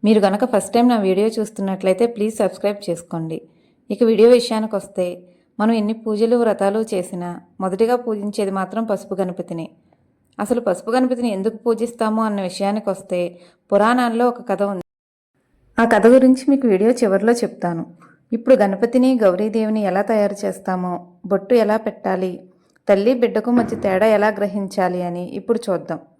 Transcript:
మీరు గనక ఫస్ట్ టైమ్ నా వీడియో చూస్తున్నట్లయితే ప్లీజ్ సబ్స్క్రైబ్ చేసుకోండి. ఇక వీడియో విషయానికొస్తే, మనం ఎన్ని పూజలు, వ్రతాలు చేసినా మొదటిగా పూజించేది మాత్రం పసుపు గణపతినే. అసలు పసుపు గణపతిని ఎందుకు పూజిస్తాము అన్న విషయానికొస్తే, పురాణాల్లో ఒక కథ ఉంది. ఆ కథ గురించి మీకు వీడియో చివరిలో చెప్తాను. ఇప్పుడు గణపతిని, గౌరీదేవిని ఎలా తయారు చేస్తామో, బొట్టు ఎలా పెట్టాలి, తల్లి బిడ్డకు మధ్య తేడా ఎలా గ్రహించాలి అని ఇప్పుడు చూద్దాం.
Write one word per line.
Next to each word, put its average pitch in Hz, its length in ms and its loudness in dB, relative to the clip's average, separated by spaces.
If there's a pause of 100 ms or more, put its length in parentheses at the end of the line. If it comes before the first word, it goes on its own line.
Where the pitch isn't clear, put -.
మీరు 208 160 4
గనక 202 260 2
ఫస్ట్ 202 280 -2
టైమ్ 240 160 4
నా 247 80 2
వీడియో 196 300 2
చూస్తున్నట్లయితే 196 800 -2
ప్లీజ్ 220 300 -4
సబ్స్క్రైబ్ 202 540 -4
చేసుకోండి. 165 480 -8 (520)
ఇక 214 140 -2
వీడియో 226 260 6
విషయానికొస్తే, 220 920 -2 (360)
మనం 220 120 2
ఎన్ని 220 220 0
పూజలు, 220 420 0
వ్రతాలు 214 440 0
చేసినా 180 600 -6 (180)
మొదటిగా 196 360 0
పూజించేది 208 560 -4
మాత్రం 190 340 -4
పసుపు 196 280 -4
గణపతినే. 175 560 -6 (680)
అసలు 233 220 -2
పసుపు 214 300 -4
గణపతిని 247 380 0
ఎందుకు 208 280 -4
పూజిస్తాము 226 680 -2
అన్న 208 180 -2
విషయానికొస్తే, 185 960 -4 (320)
పురాణాల్లో 233 560 2
ఒక 240 220 -6
కథ 196 140 -2
ఉంది. 196 200 -6 (960)
ఆ 233 60 4
కథ 220 220 6
గురించి 262 420 8
మీకు 277 180 2
వీడియో 208 240 4
చివరిలో 214 400 2
చెప్తాను. 175 540 -2 (460)
ఇప్పుడు 233 240 4
గణపతిని, 233 600 2
గౌరీదేవిని 214 680 0
ఎలా 190 180 0
తయారు 202 340 0 (100)
చేస్తామో, 180 680 -6 (120)
బొట్టు 196 280 0
ఎలా 220 240 2
పెట్టాలి, 190 560 -4 (540)
తల్లి 208 260 4
బిడ్డకు 226 380 0
మధ్య 233 240 2
తేడా 196 300 0
ఎలా 214 220 4
గ్రహించాలి 190 760 -2
అని 175 280 -8
ఇప్పుడు 214 280 -4 (100)
చూద్దాం. 170 300 -4 (200)